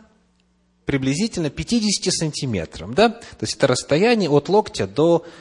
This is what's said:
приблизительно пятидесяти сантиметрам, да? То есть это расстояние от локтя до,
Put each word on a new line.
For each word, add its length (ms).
приблизительно 640
пятидесяти 580
сантиметрам, 840
да? 160
То 320
есть 140
это 100
расстояние 640
от 180
локтя 380
до, 400